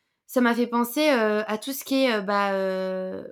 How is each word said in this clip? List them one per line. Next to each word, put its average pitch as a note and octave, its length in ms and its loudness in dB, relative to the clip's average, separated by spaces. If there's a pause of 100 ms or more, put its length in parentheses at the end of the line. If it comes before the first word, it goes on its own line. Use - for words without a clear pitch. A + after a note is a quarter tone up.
(280)
ça - 140 0
m'a A#3 140 4
fait A#3+ 120 0
penser, A#3+ 440 2
heu, G#3+ 360 2
à G#3+ 120 -4
tout C4+ 140 -8
ce C#4 120 -10
qui C4+ 200 2
est, A#3 140 2
heu, - 40 -4
bah, G3+ 320 0
heu, F#3+ 760 -4